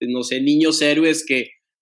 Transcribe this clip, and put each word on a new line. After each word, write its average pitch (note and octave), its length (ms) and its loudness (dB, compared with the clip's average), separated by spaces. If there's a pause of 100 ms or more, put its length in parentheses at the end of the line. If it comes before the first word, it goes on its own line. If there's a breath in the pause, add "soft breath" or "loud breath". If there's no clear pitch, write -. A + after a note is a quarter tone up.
no B2 220 -4
sé, C3 180 -4
niños D3+ 400 2
héroes D#3 440 2
que, B2+ 200 -2 (360)